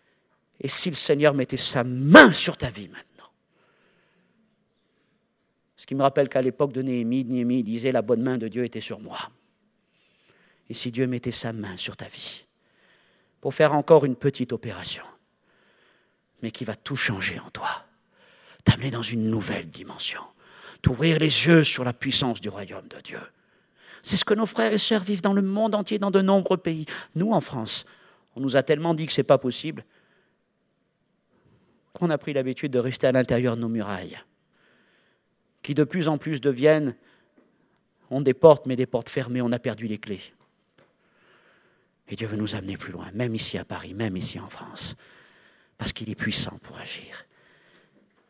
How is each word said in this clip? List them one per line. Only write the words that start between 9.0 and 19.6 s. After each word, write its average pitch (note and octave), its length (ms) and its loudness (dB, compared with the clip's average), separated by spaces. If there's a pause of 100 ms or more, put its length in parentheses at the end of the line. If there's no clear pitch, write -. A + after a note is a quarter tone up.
moi. » B2+ 180 -14 (1500)
Et A2+ 40 -8
si - 160 -4
Dieu B2+ 160 -2
mettait B2 240 -4
sa A2+ 220 -2
main G2+ 240 -10
sur - 200 -6
ta - 100 -14
vie, - 400 -12 (920)
pour C#3 140 -6
faire D3+ 200 4
encore D3 320 6
une B2+ 100 -2
petite B2+ 380 -4
opération, - 500 -8 (1400)
mais A2+ 80 -6
qui - 160 -10
va G#2 100 -8
tout - 200 -8
changer F#2 440 -2
en - 80 -18
toi, - 380 -8 (800)
t'amener - 260 2
dans A#2 120 -6
une A2 280 -2
nouvelle G2 400 -4